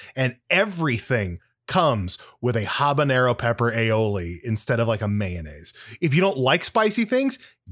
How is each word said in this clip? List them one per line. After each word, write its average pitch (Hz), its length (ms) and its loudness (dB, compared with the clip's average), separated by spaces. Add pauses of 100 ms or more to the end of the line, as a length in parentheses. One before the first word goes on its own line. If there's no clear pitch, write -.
(140)
and 131 220 -2 (140)
everything 139 880 0 (300)
comes 120 500 0 (240)
with 120 140 0
a 107 80 0
habanero 135 720 2
pepper 117 320 0
aioli 110 720 0
instead 113 340 -2
of, 113 100 2
like, 110 120 0
a 107 80 -2
mayonnaise. 87 640 -6 (300)
If 156 100 2
you 156 80 4
don't 185 160 2
like 135 280 2
spicy 220 420 2
things, 254 320 0 (340)